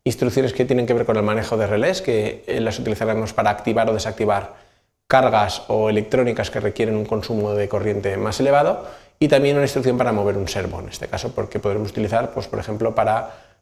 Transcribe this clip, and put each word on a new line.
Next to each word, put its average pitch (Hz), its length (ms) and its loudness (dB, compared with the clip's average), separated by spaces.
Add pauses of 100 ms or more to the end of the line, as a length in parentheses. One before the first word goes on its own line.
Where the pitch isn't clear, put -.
instrucciones 127 520 0
que 127 100 0
tienen 123 220 2
que 120 80 2
ver 117 100 2
con 110 140 2
el 107 40 2
manejo 107 360 0
de 107 80 2
relés, 131 340 0
que, 110 460 -2
eh, - 160 -2
las 110 160 -2
utilizaremos 110 560 -2
para 107 160 2
activar 113 400 0
o - 20 2
desactivar 104 640 -2 (520)
cargas 110 600 4
o 110 220 2
electrónicas 113 600 0
que - 100 -4
requieren 110 360 0
un 107 80 -2
consumo 104 480 -2
de 104 160 0
corriente 101 480 -2
más 101 240 -2
elevado, 143 460 2 (320)
y 147 100 2
también 143 280 4
una 143 100 4
instrucción 127 320 0
para 123 140 0
mover 101 260 0
un 98 100 -2
servo, 90 320 -6
en 92 80 -12
este - 200 -10
caso - 260 -8
porque - 260 -6
podremos 104 300 -2
utilizar, 113 400 -2
pues, - 180 -8
por 107 100 -6
ejemplo, 110 360 -4
para 110 400 0 (280)